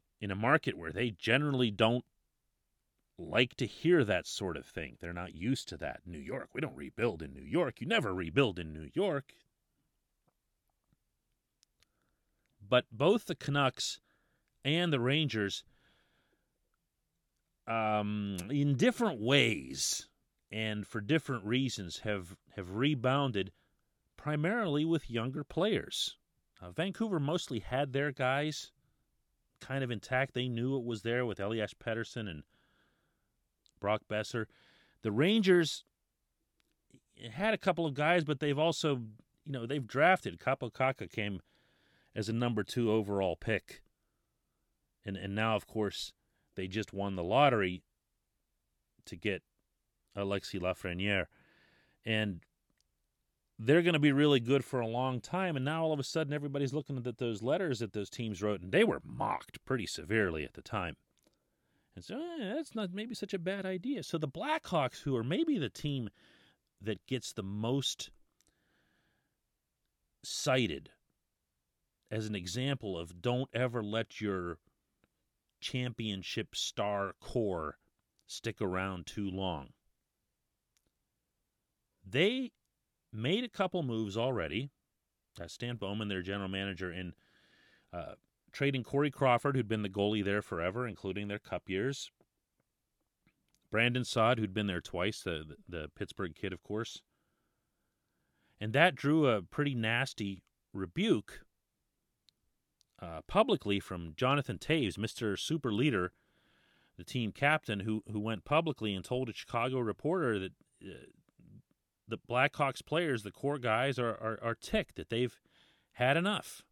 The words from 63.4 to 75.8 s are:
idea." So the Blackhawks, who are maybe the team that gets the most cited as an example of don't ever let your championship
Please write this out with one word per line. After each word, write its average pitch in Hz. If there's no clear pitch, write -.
idea." 190
So -
the 156
Blackhawks, 180
who 139
are 113
maybe 262
the 127
team 135
that 101
gets -
the 107
most 110
cited 123
as 107
an 107
example 101
of 85
don't 123
ever 120
let 107
your 92
championship 110